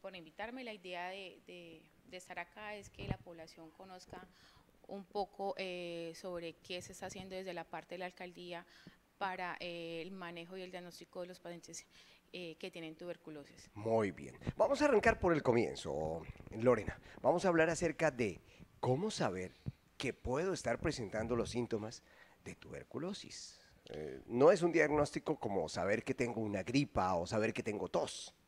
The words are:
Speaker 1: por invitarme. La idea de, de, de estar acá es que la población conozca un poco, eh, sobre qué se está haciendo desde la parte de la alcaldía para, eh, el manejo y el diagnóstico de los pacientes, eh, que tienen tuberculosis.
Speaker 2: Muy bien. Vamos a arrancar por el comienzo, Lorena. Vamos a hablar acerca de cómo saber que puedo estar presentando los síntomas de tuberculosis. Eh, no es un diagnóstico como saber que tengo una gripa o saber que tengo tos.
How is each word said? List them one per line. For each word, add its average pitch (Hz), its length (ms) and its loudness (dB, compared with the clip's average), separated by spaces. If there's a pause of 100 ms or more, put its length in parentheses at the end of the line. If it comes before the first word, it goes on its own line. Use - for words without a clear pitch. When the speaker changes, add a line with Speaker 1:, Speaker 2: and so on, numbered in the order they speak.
Speaker 1:
por 190 140 -10
invitarme. 202 480 -10
La 233 100 -8
idea 180 360 -6
de, 190 380 -10
de, 170 360 -16 (240)
de 180 100 -14
estar 180 220 -10
acá 214 380 -10
es 202 120 -12
que 202 200 -10
la - 100 -2
población 165 540 -16
conozca 180 520 -16 (640)
un 196 180 -8
poco, 196 540 -4
eh, 170 560 -6
sobre 170 420 -8
qué 180 240 -10
se 185 120 -14
está 185 140 -10
haciendo 190 280 -10
desde 185 180 -6
la 170 120 -6
parte 165 320 -10
de - 20 -10
la 180 80 -6
alcaldía 175 580 -10 (540)
para, 185 400 -4
eh, 165 440 -6
el 185 100 -10
manejo 175 440 -10
y 190 60 -8
el 185 80 -10
diagnóstico 180 520 -10
de 175 60 -6
los 180 120 -14
pacientes, 170 440 -12 (480)
eh, 170 260 -8
que 185 120 -8
tienen 165 240 -10
tuberculosis. 160 800 -12
Speaker 2:
Muy 107 380 4
bien. - 260 -12 (180)
Vamos 269 240 6
a 294 40 6
arrancar 226 340 8
por 180 140 6
el 151 100 4
comienzo, 80 800 2 (280)
Lorena. 110 500 4 (220)
Vamos 165 220 4
a 190 40 6
hablar 165 220 6
acerca 160 420 2
de 113 280 0 (380)
cómo 143 320 2
saber 92 420 -2 (440)
que 123 160 -2
puedo 156 400 0
estar - 260 0
presentando 113 560 0
los 110 160 2
síntomas 113 520 -2 (420)
de 90 100 -10
tuberculosis. - 1040 -10 (300)
Eh, 73 360 -6
no 131 240 8
es 180 120 6
un 170 100 4
diagnóstico 151 680 4
como 95 300 0
saber 101 360 2
que 131 100 0
tengo 117 260 0
una 101 220 0
gripa 110 520 4
o 87 120 2
saber 110 260 2
que - 100 -2
tengo 101 260 -2
tos. - 460 -2 (140)